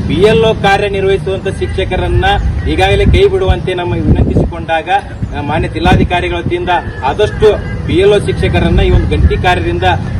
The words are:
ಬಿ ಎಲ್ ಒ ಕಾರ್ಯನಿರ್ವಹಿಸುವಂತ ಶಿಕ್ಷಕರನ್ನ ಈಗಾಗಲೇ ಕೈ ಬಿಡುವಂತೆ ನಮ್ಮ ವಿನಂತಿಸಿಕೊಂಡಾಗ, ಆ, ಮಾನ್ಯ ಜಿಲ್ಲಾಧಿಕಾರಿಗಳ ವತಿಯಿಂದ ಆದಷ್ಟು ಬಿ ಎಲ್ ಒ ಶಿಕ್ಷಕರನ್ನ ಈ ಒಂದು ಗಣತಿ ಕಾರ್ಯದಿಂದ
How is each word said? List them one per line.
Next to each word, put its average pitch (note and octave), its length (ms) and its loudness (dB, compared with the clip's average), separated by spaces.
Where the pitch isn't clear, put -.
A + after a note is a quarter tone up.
ಬಿ - 60 -2
ಎಲ್ A3 300 4
ಒ A3 80 4
ಕಾರ್ಯನಿರ್ವಹಿಸುವಂತ G3 960 0
ಶಿಕ್ಷಕರನ್ನ F#3 760 -2
ಈಗಾಗಲೇ G3 360 2
ಕೈ F#3+ 240 4
ಬಿಡುವಂತೆ F#3 460 0
ನಮ್ಮ F3 180 -4
ವಿನಂತಿಸಿಕೊಂಡಾಗ, E3 960 0
ಆ, - 20 -4
ಮಾನ್ಯ D#3+ 280 -2
ಜಿಲ್ಲಾಧಿಕಾರಿಗಳ F3 680 0
ವತಿಯಿಂದ F3 320 -4
ಆದಷ್ಟು G#3 500 2
ಬಿ - 80 -2
ಎಲ್ G3+ 180 4
ಒ G#3 60 4
ಶಿಕ್ಷಕರನ್ನ F3 600 0
ಈ F3+ 100 2
ಒಂದು F3+ 160 2
ಗಣತಿ - 300 -2
ಕಾರ್ಯದಿಂದ F3 460 0